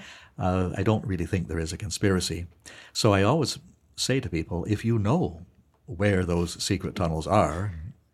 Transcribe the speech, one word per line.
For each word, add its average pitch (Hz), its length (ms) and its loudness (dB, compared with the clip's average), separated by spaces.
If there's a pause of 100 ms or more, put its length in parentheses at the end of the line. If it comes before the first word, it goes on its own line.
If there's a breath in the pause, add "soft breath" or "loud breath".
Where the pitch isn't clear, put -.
(400 loud breath)
Uh, 92 380 2
I 95 60 0
don't 107 220 2
really 87 200 -2
think 87 220 -2
there 82 120 -4
is 80 140 -4
a 85 40 -6
conspiracy. 92 680 0 (480 loud breath)
So - 200 4
I 98 100 4
always 131 360 2 (360)
say 131 240 0
to 92 100 -6
people, 85 360 -4
if 104 200 -2
you 113 120 2
know 117 440 0 (440)
where 95 380 2
those 85 400 0
secret 90 320 -2
tunnels 80 320 0
are, 90 460 2 (400)